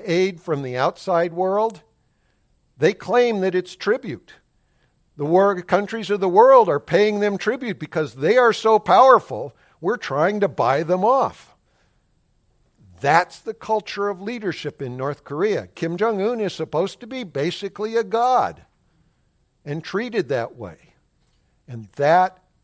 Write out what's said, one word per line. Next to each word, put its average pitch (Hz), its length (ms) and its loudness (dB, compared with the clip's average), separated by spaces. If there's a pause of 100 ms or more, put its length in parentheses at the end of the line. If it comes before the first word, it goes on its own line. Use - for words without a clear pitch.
aid 185 340 -2
from 143 220 -4
the 127 160 -6
outside 170 560 -2
world, 190 480 -2 (960)
they 170 160 2
claim 220 460 0
that 185 160 -2
it's 180 200 -4
tribute. 202 580 -6 (840)
The 143 80 -6
wor-, 185 380 4
countries 196 480 -2
of 202 80 -2
the 185 100 0
world 226 400 8
are 143 100 0
paying 208 400 2
them 202 200 -2
tribute 247 400 -4
because 151 340 -6
they 160 240 2
are 240 160 4
so 220 240 2
powerful, 190 800 4 (260)
we're 208 160 -4
trying 175 440 -2
to 196 60 0
buy 135 360 0
them 180 200 -2
off. - 520 0 (1500)
That's 160 380 0
the - 160 -12
culture 208 520 -6
of 190 140 -8
leadership 202 640 -8
in 123 120 -10
North 135 280 -6
Korea. 156 420 -4
Kim 165 320 -8
Jong-un 220 440 -2
is 190 120 -4
supposed 165 460 -6
to 226 80 -18
be 254 160 -10
basically 190 720 -6
a 233 80 0
god 214 600 0 (1000)
and 151 180 -8
treated 214 440 -6
that 123 280 -4
way. 92 300 -18 (800)
And 113 200 -16 (100)
that 175 420 2 (240)